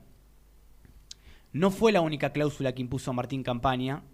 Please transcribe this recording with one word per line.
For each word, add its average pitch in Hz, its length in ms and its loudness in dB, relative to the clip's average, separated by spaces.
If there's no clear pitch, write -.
no 180 180 2
fue 214 220 4
la 185 80 6
única 151 320 0
cláusula 147 420 0
que 131 80 -6
impuso 131 300 -4
Martín 127 300 -4
Campaña, 127 600 -2